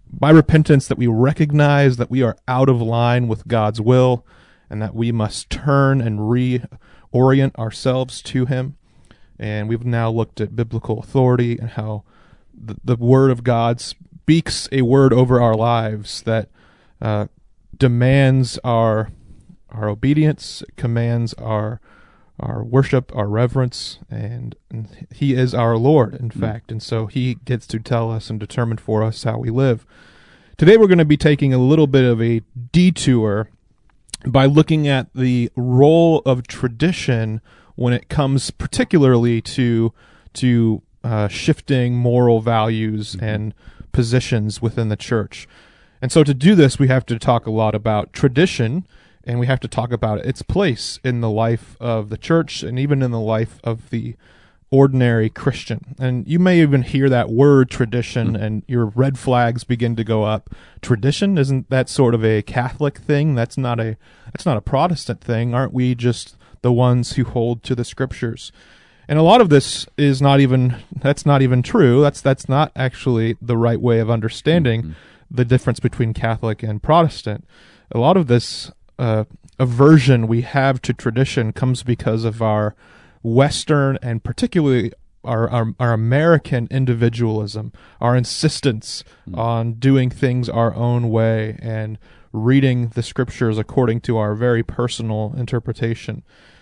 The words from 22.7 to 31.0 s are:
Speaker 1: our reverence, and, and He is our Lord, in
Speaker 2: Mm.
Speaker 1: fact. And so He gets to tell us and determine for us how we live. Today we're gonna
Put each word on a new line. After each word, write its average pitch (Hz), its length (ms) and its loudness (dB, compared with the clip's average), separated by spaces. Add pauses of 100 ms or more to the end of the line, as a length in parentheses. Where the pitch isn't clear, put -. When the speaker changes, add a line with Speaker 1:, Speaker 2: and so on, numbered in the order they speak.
Speaker 1:
our 104 120 -2
reverence, 123 720 -4 (100)
and, 113 460 -10 (140)
and - 440 -14
He 139 200 -2
is 127 200 0
our 117 240 0
Lord, 131 380 2
in 120 140 -8
Speaker 2:
Mm. - 100 -12
Speaker 1:
fact. 110 320 -6
And 110 100 -10
so 113 240 -6
He 123 300 -4
gets - 320 -6
to 113 100 -6
tell 113 320 -4
us 113 180 -8
and 110 120 -8
determine 113 360 -4
for 107 260 -2
us 110 200 -4
how 113 160 -4
we 117 120 -8
live. 123 360 0 (720)
Today 190 180 8
we're 214 120 8
gonna 175 180 6